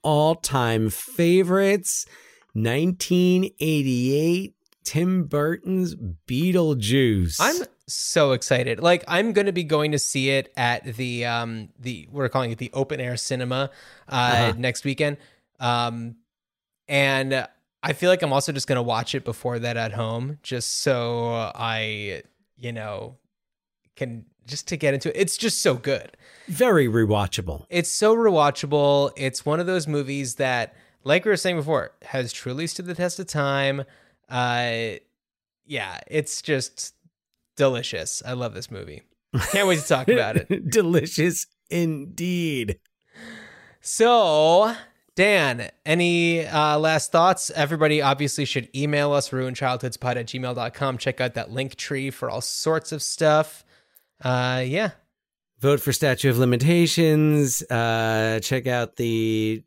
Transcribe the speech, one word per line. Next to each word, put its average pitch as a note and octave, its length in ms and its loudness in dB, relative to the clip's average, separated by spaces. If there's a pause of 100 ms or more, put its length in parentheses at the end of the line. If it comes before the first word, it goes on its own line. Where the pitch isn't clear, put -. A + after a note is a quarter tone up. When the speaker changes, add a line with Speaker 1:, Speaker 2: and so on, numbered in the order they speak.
Speaker 1:
all-time C#3 880 2
favorites, F#3 1160 2 (480)
nineteen F3+ 1040 2
eighty-eight, D3+ 960 0 (300)
Tim F3+ 440 0
Burton's F3 680 -2
Beetlejuice. B2 1400 0
Speaker 2:
I'm C4+ 160 4 (320)
so - 460 2
excited. B2 480 0
Like, E3+ 260 4
I'm G3+ 240 0
gonna G3+ 220 2
be F3 100 -2
going D3+ 300 2
to C#3+ 60 0
see C3+ 320 0
it C3+ 260 0
at A#2+ 260 0 (140)
the, A#2+ 280 -4
um, A#2 440 -4 (100)
the, A#2 320 -10
we're C#3 160 -4
calling B2 240 -2
it A2 60 -6
the B2 160 -8
open C3+ 260 -4
air B2 160 -6
cinema, B2+ 540 -4 (400)
uh, - 40 -20
Speaker 1:
Uh-huh. A#2+ 440 2
Speaker 2:
next B2 260 -2
weekend. C#3+ 320 -2 (460)
Um, A#2+ 560 -2 (720)
and C3+ 580 0 (340)
I D3 120 -2
feel F3+ 160 2
like F3+ 140 4
I'm C#3+ 100 0
also C#3 180 0
just C#3 160 -4
gonna B2 160 0
watch A#2 320 -2
it C3 80 -6
before A#2+ 360 -4
that A#2 180 -4
at A2+ 160 -4
home, A#2 500 -6
just - 360 -6
so A#2+ 500 0 (260)
I, G#2+ 680 -4 (340)
you A#2+ 160 -8
know, G#2+ 460 -10 (760)
can, A#2+ 300 -8 (220)
just C#3 200 -10
to F3 80 -6
get C#3+ 200 0
into C#3 140 -4
it. F#3 120 -4
It's - 160 0
just A3+ 240 -2
so C#3+ 140 2
good. B2 420 -6 (300)
Speaker 1:
Very F3 400 4
rewatchable. G#2 840 0
Speaker 2:
It's F3 220 -2
so G#3+ 240 4
rewatchable. D3 1000 4
It's C3 300 -6
one D3+ 140 0
of F3 80 -2
those F3+ 200 0
movies C#3 480 -4
that, B2 380 -2 (300)
like D#3+ 200 2
we G#3+ 80 0
were F#3 60 2
saying F3+ 200 -2
before, D3 340 -2 (100)
has B2 320 -6
truly C3+ 320 -8
stood F3 220 -10
the F3+ 80 -8
test F3+ 240 -4
of F3+ 80 -12
time. C#3 560 -2 (440)
Uh, A#2+ 680 -2 (720)
yeah, G#2 420 -8
it's - 340 -4
just - 540 -6 (600)
delicious. A#2 720 -2
I B2 80 -8
love A#2+ 220 -6
this - 160 -14
movie. F#2+ 320 -14 (480)
Can't G3 160 2
wait F3 120 4
to D3 80 -8
talk C3 220 2
about A2+ 280 2
it. - 320 -2
Speaker 1:
<laughs> - 20 -4
Delicious E3+ 760 2 (240)
indeed. D#3+ 1120 -4 (1000)
Speaker 2:
So, G3+ 920 4 (420)
Dan, D#3 540 2 (160)
any, E3+ 640 2
uh, D3+ 320 2
last D#3 320 2
thoughts? F3+ 400 4
Everybody D3+ 500 2
obviously C#3 440 0
should B2 300 -4
email D3 380 0
us, C#3 160 0
ruinchildhoodspod B2+ 880 -4
at A#2+ 80 -6
gmail B2+ 300 -6
dot A#2+ 180 -6
com. C3+ 240 -2
Check C3 240 -6
out B2 140 -4
that A2+ 160 -8
link C3 240 -6
tree C3+ 340 -6
for C3 200 -8
all A#2 120 -6
sorts - 500 -2
of D3+ 120 -8
stuff. D#3 600 0 (600)
Uh, B2+ 400 -2
yeah. D#3+ 280 -2 (720)
Speaker 1:
Vote C#3 180 4
for C#3 120 0
Statue C3+ 380 2
of A#2+ 80 2
Limitations. D3+ 1300 4
Uh, A2+ 800 0
check B2+ 240 -2
out A#2+ 280 -2
the, A2+ 720 0